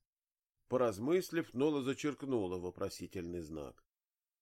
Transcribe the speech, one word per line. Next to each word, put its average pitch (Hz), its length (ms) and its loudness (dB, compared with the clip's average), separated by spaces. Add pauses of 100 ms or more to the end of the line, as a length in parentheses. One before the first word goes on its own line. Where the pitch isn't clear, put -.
(680)
Поразмыслив, 127 840 2
Нола 143 300 4
зачеркнула 127 760 0
вопросительный 87 840 -6
знак. 76 440 -10 (560)